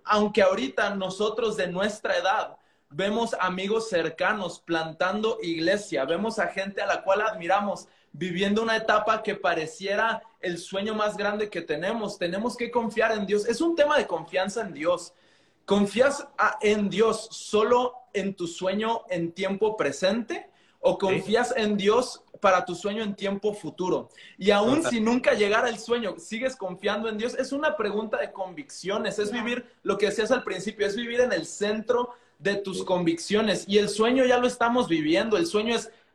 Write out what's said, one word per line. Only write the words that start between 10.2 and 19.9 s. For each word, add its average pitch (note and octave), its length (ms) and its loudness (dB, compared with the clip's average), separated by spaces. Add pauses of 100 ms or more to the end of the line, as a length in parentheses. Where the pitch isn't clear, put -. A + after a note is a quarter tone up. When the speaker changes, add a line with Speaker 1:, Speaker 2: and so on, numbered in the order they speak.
Speaker 1:
el F3 180 -4
sueño G3+ 360 -4
más G#3 220 0
grande G#3 320 -2
que F3+ 140 -8
tenemos, G3+ 560 -4
tenemos G3 380 -2
que A#3 140 -4
confiar A3+ 420 0
en G#3 140 -2
Dios. G#3 200 0
Es A#3 140 0
un E4+ 160 2
tema D4 200 4
de B3 100 2
confianza F3+ 560 -4
en F3+ 120 -8
Dios. E3 400 -2 (500)
¿Confías G#3 600 2 (100)
a-, - 240 2
en G#3 300 2
Dios G#3+ 400 2
solo A#3+ 640 2 (180)
en G3 220 -4
tu F3 120 -6
sueño G#3 600 -2
en E3+ 240 -4
tiempo G3 440 -2
presente? G#3 760 -2 (300)